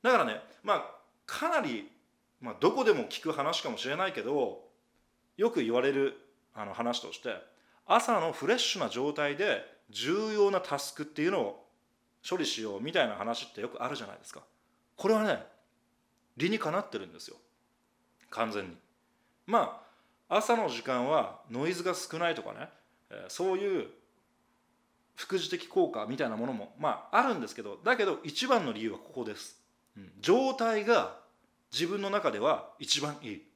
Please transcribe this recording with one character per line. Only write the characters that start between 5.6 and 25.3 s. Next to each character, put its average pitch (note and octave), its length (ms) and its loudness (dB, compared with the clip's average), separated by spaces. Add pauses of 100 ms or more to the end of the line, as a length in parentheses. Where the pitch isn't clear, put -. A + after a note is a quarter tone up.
言 A2+ 100 2
わ B2 100 4
れ C#3 100 2
る、 C#3 240 0 (380)
あ G#2+ 100 -10
の、 G2+ 80 -10
話 A#2 280 -2
と - 120 -12
し - 60 -14
て、 A#2 160 -8 (500)
朝 A3+ 360 4
の E3 120 0
フ C#3 140 -6
レ A3 80 4
ッ B3 40 2
シ - 200 0
ュ - 20 -6
な A#2+ 80 0
状 C#3 240 -2
態 D3 240 -2
で F3+ 280 0 (260)
重 E3+ 420 -2
要 G3+ 200 6
な F#3 80 2
タ C#3+ 180 -2
ス - 160 -8
ク D#3 80 -10
っ D3 40 -6
て D3+ 160 -6
い E3 60 2
う - 40 4
の F3+ 80 2
を - 280 -6 (600)
処 F3+ 80 0
理 D3+ 100 0
し A2 160 -4
よ G2+ 140 -6
う G2 40 -6
み D3 120 -6
た F3 100 4
い A#2 60 4
な G#2 80 -4
話 A2 300 -4
っ - 60 -20
て G#2 80 -12
よ B2 100 -6
く - 120 -8
あ B2 60 -2
る C#3+ 80 -6
じ A2+ 80 -10
ゃ - 20 -10
な G2 80 -14
い - 40 -18
で - 60 -20
す - 80 -18
か。 - 100 -18 (540)
こ F#3+ 120 0
れ A3 60 8
は A3 100 4
ね、 F3 200 0 (920)
理 D#3+ 120 0
に G#3+ 120 0
か D#3 100 -2
な F#3+ 120 0
っ - 80 -12
て G#2+ 80 -6
る F#2+ 80 -8
ん E2 60 -20
で D#2 60 -20
す - 100 -16
よ。 - 80 -18 (960)
完 A2 220 -2
全 G2 160 -4
に。 E2+ 80 -16 (680)
ま G3+ 360 2 (460)
あ、 F3 80 2
朝 A3+ 200 4
の G#3 120 0
時 A#2 140 -6
間 B2+ 260 0
は C3+ 320 0 (100)
ノ B2+ 160 -2
イ F3+ 60 0
ズ F3 100 -6
が F3+ 120 0
少 D#3+ 240 -8
な E3+ 120 0
い D#3+ 60 -2
と - 60 -8
か G#2+ 100 -10
ね、 B2+ 160 -12 (420)
え G2 160 -12
ー、 - 40 -16
そ F#3 240 0
う F#3 40 0
い G3 260 -2
う - 40 -12 (1300)
副 - 220 -4